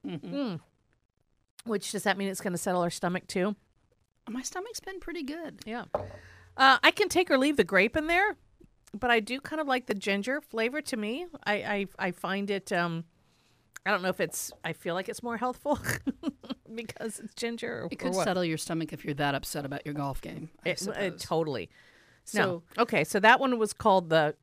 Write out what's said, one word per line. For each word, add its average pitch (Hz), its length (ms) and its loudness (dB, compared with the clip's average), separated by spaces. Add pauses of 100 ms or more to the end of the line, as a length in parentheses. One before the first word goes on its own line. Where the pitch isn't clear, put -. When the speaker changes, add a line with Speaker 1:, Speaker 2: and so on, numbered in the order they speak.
Speaker 1:
one. 175 160 -6
Mm-hmm. 180 160 -8
Speaker 2:
Mm. 226 240 -2 (1040)
Which, 214 260 -4
does 196 120 -6
that 190 140 2
mean 196 100 -2
it's 196 140 -6
gonna 180 160 -2
settle 180 240 0
our 175 80 2
stomach 185 380 -4
too? 196 280 0 (720)
Speaker 1:
My 247 120 -6
stomach's 392 380 -8
been 381 200 -10
pretty 339 240 -8
good. 302 420 -10
Speaker 2:
Yeah. 220 200 -8 (720)
Uh, 262 260 10
I 302 80 10
can 403 180 2
take 349 220 4
or 277 60 6
leave 285 200 4
the 214 60 8
grape 190 320 4
in 311 120 0
there, 370 280 2 (580)
but 240 160 -2
I 233 100 6
do 233 200 -4
kind 311 220 -6
of 294 60 -2
like 254 200 0
the 233 80 -2
ginger 202 460 -2
flavor 226 400 -2
to 262 160 -6
me. 226 280 -6 (200)
I, 208 80 2
I, 202 540 -4
I 180 40 -2
find 196 380 -4
it, 196 240 -2
um, 170 320 0 (800)
I 190 60 0
don't 190 100 2
know 185 80 0
if 180 100 -4
it's, - 320 -4 (120)
I 160 100 -4
feel 170 220 -4
like 190 140 -4
it's - 140 -8
more 233 140 -4
healthful 254 420 -2 (480)
<laughs> - 480 -10
because 226 440 -10
it's 226 160 -14
ginger 233 480 -6
or, 175 80 -6
Speaker 1:
It - 80 -10
could 180 140 -2
Speaker 2:
or 185 40 2
what. 180 80 2
Speaker 1:
settle 180 180 2
your 160 140 0
stomach 165 360 -4
if - 120 -12
you're 151 100 -4
that 143 200 0
upset 147 300 -6
about 139 200 -8
your 147 80 -6
golf 139 280 -4
game, 160 280 -12 (160)
I 165 40 0
Speaker 2:
It, 180 120 -2
uh, 185 40 -4
Speaker 1:
suppose. 190 360 -4
Speaker 2:
totally. 151 480 -2 (640)
No. 185 300 0 (120)
Speaker 1:
So 226 60 2
Speaker 2:
Okay, 220 220 4
so 196 160 0
that 220 200 10
one 254 200 0
was 214 140 0
called 190 360 4
the 156 340 4